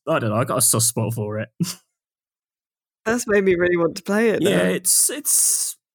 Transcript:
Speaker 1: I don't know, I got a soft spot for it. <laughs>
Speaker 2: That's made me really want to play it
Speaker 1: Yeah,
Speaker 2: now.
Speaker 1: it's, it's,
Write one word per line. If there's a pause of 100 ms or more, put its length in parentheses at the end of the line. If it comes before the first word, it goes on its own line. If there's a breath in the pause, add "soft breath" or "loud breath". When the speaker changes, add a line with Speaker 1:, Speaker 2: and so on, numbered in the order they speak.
Speaker 1:
I
don't
know,
I
got
a
soft
spot
for
it. (100)
<laughs> (1300)
Speaker 2:
That's
made
me
really
want
to
play
it
Speaker 1:
Yeah,
Speaker 2:
now.
Speaker 1:
it's,
it's, (180)